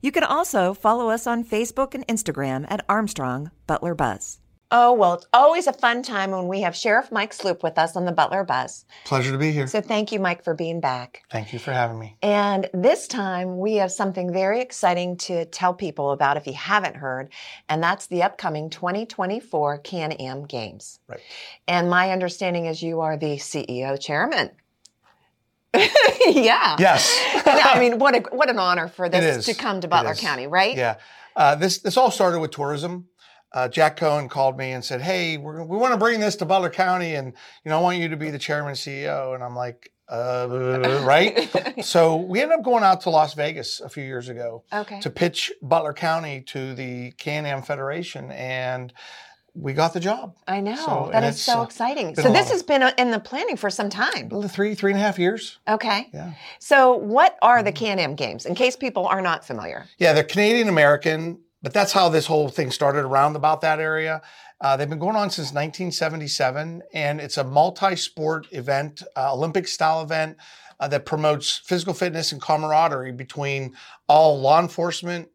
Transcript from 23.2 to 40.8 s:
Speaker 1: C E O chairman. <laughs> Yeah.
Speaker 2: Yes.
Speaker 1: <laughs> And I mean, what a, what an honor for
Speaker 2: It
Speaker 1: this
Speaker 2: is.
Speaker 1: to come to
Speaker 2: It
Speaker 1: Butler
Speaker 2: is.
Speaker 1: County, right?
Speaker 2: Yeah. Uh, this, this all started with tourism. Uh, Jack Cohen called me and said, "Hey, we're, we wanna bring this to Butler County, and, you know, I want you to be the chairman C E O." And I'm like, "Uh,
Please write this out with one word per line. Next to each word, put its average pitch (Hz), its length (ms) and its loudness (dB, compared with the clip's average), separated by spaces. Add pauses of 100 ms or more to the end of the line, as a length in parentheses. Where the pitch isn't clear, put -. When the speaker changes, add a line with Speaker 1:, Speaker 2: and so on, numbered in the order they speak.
Speaker 1:
C - 320 -8
E 123 160 -4
O 135 100 -2
chairman. 151 560 -2 (1200)
<laughs> - 60 4 (480)
Yeah. 226 500 4
Speaker 2:
Yes. 165 420 4 (140)
Speaker 1:
<laughs> - 160 2
And 285 100 6
I 269 200 6
mean, 240 180 4
what 269 160 4
a, 240 60 4 (160)
what 262 160 2
an 214 80 0
honor 180 280 0
for 180 180 -6
Speaker 2:
It 170 60 0
Speaker 1:
this 165 260 2
Speaker 2:
is. 110 100 -4
Speaker 1:
to 233 120 -2
come 196 220 -4
to 175 60 -6
Speaker 2:
It - 20 -6
Speaker 1:
Butler 165 220 2
Speaker 2:
is. 156 80 -6
Speaker 1:
County, 139 260 -4
right? 185 320 2
Speaker 2:
Yeah. 117 200 0 (380)
Uh, 147 200 6
this, 180 240 0
this 185 180 -2
all 254 140 6
started 175 280 2
with 156 120 -4
tourism. 151 560 -6 (440)
Uh, 127 160 -2
Jack 156 300 2
Cohen 147 320 0
called 135 260 0
me 131 180 -6
and 123 120 -8
said, 127 160 -6
"Hey, 170 360 -2
we're, 156 260 -10
we 170 140 -6
wanna 240 200 2
bring 226 220 2
this 214 160 0
to 180 100 -4
Butler 180 240 2
County, 180 460 0
and, 131 180 -6 (320)
you 156 40 -10
know, 156 100 2
I - 20 2
want 180 160 2
you 170 120 -2
to 160 80 -6
be 156 120 -6
the 143 80 -8
chairman 147 380 -4
C 139 300 -10
E - 20 -4
O." 135 260 -4
And 127 100 -8
I'm 123 120 -10
like, 123 360 -10 (160)
"Uh, 127 960 -2